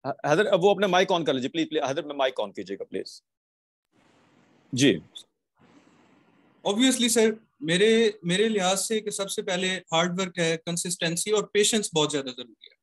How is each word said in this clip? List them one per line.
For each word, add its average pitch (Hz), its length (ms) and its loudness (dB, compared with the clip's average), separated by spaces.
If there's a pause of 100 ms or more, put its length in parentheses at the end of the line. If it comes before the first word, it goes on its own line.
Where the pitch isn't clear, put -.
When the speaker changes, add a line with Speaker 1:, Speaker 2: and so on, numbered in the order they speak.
Speaker 1:
ह-, 139 220 -6
हैदर, 180 160 4
अब 196 140 2
वो 202 140 4
अपने 196 140 0
mic 185 200 4
on 170 180 0
कर 147 80 0
लीजिए 131 160 -2
please, 160 200 -4
please। 151 140 -2
हैदर, 143 220 -4
में 147 100 -10
mic 135 260 0
on 101 140 -6
कीजिएगा 98 360 -10
please। - 300 -10 (1500)
जी। 117 260 4 (1700)
Speaker 2:
Obviously 233 420 2
sir, 220 260 4 (280)
मेरे, 214 640 2
मेरे 196 240 2
लिहाज 190 280 0
से 214 240 -2
कि 208 100 -8
सबसे 202 300 -6
पहले 180 260 -2
हार्ड 180 520 0
work 185 200 -4
है, 165 180 0
consistency 170 760 -4
और 202 220 0
patience 208 400 2
बहुत 151 180 2
ज्यादा 135 200 -4
जरूरी 120 400 -20
है। - 100 -20